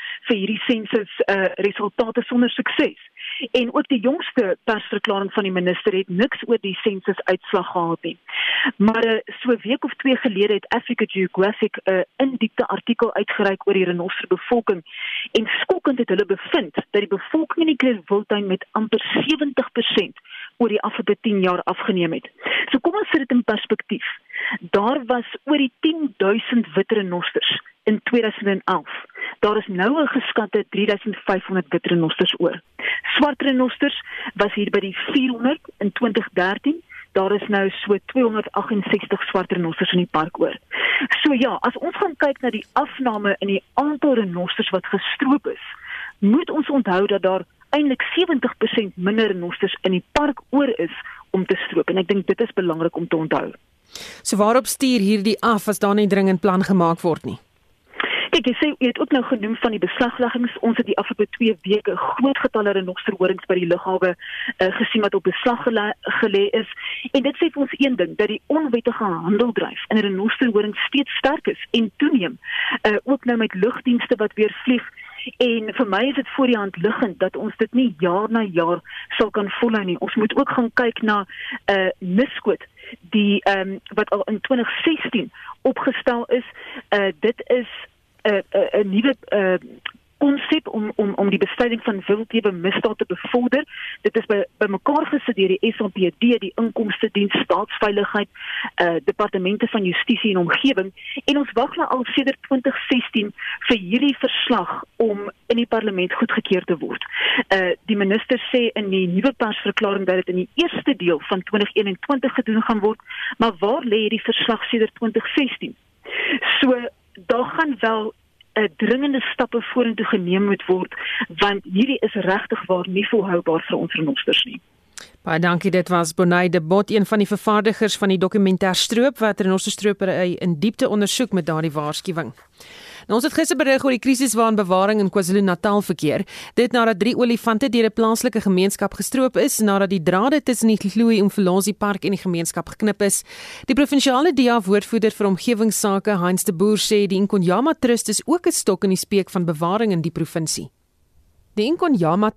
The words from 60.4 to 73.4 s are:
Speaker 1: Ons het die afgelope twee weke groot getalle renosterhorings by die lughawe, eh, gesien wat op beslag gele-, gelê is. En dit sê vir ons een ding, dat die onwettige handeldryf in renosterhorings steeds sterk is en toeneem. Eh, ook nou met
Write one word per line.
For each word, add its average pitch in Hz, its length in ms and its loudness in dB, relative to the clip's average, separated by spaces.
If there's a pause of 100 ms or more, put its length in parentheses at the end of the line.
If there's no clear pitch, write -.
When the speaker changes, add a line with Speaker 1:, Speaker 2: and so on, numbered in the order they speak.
Speaker 1:
Ons 226 180 2
het 240 80 2
die 311 120 -2
afgelope 208 340 -2
twee 220 300 2
weke 196 360 0
groot - 400 0
getalle 208 340 0
renosterhorings 190 760 -2
by 180 80 2
die 180 120 0
lughawe, 180 480 0 (420)
eh, 185 140 2
gesien 220 300 0
wat 202 140 2
op 196 80 0
beslag 233 400 0
gele-, 214 380 0
gelê 202 480 0
is. 220 180 0 (440)
En 269 120 2
dit 285 120 -2
sê 330 160 2
vir 285 100 -2
ons 269 160 -2
een 269 180 2
ding, 165 220 -2
dat 208 100 2
die 214 200 -6
onwettige 247 560 0
handeldryf 196 840 0
in 220 100 0
renosterhorings 208 880 0
steeds - 320 -2
sterk 285 300 -2
is - 240 -4
en 226 260 0
toeneem. 214 400 0 (440)
Eh, 214 220 2
ook 269 220 0
nou 240 120 2
met 220 160 0